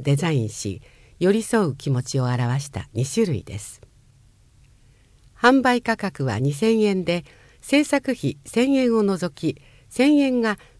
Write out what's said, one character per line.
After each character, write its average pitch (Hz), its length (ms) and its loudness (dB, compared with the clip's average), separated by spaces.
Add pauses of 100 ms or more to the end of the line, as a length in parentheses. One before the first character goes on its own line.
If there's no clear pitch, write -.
デ 139 160 2
ザ 165 140 -2
イ 139 100 0
ン 107 80 -4
し、 - 320 -10 (380)
寄 180 120 2
り 220 120 0
添 214 240 0
う 139 80 -4
気 - 140 -8
持 123 140 0
ち - 160 -4
を 127 60 0
表 123 340 -2
し 139 120 -10
た - 220 -10
二 117 120 -2
種 220 220 -2
類 127 180 -4
で - 140 -10
す。 - 200 -18 (1500)
販 254 280 4
売 247 200 2
価 226 140 0
格 185 300 -4
は 110 140 0
二 139 120 0
千 220 300 2
円 190 240 0
で、 170 180 -2 (380)
制 285 240 2
作 277 260 -2
費 147 320 -4
千 262 300 0
円 247 240 2
を 214 60 2
除 180 300 -2
き、 - 280 -6 (260)
千 285 300 2
円 262 240 2
が 220 160 -2 (220)